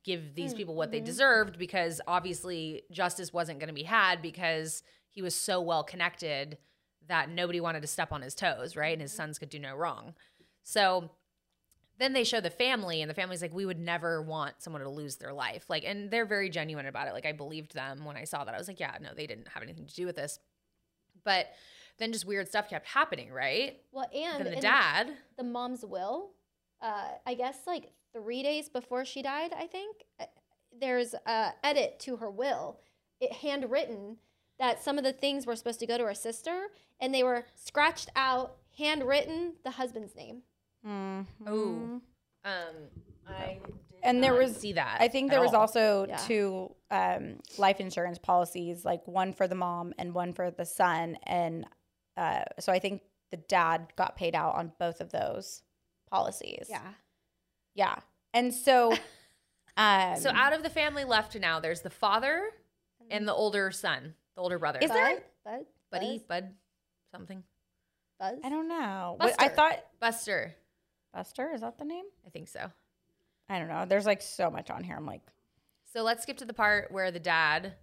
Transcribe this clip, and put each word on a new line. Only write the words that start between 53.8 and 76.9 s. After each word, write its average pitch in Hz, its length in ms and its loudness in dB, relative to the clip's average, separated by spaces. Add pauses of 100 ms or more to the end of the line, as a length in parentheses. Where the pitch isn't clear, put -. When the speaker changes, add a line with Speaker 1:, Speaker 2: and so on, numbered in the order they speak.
Speaker 3:
got - 200 0
paid 170 180 0
out 160 220 2
on 170 220 -2
both 170 220 -2
of 170 120 -10
those - 500 -4 (480)
policies. - 580 -2
Speaker 2:
Yeah. 202 240 -10 (840)
Speaker 3:
Yeah. 196 220 2 (380)
And 247 180 4
so, 247 400 8
Speaker 2:
<laughs> - 840 -8
Speaker 3:
um, 190 400 6
Speaker 1:
So 269 140 2
out 269 220 6
of 320 100 2
the 320 80 -2
family 294 340 0
left 220 340 2
now, 165 220 2
there's 165 220 -2
the - 80 -8
father 269 600 2 (600)
and 208 160 -2
the 202 80 2
older 196 360 2
son, 156 440 -2 (200)
the 185 80 -8
older 180 160 0
brother. 147 240 0
Speaker 3:
Is 311 80 2
there? 415 260 6
Speaker 2:
Bud? - 80 -12 (200)
Bud? 247 220 -8 (240)
Speaker 1:
Buddy? 208 280 -2
Speaker 2:
Buzz? 220 80 -12
Speaker 1:
Bud? 185 280 -4 (580)
Something. 185 320 -14 (760)
Speaker 2:
Buzz? 202 240 -4
Speaker 3:
I 254 60 -6
don't 311 200 -2
know. 196 500 -4
What, - 200 6
I 269 100 8
Speaker 2:
Buster. 277 60 0
Speaker 3:
thought 311 240 6 (220)
Speaker 1:
Buster. 202 560 -2 (580)
Speaker 3:
Buster, 254 380 -6
is 254 80 -4
that 233 180 -8
the 302 60 -10
name? 349 200 -8 (220)
Speaker 1:
I 170 40 -20
think - 180 -14
so. - 220 -10 (800)
Speaker 3:
I 190 100 -4
don't 165 100 -6
know. 165 180 -4
There's, 196 200 4
like, 202 160 2
so - 280 -2
much - 200 -8
on - 120 -8
here. 180 140 -10
I'm - 80 -8
like 113 160 -10 (720)
Speaker 1:
So 226 100 -4
let's 233 200 0
skip 269 160 -8
to 240 80 -12
the 226 80 -10
part 208 360 2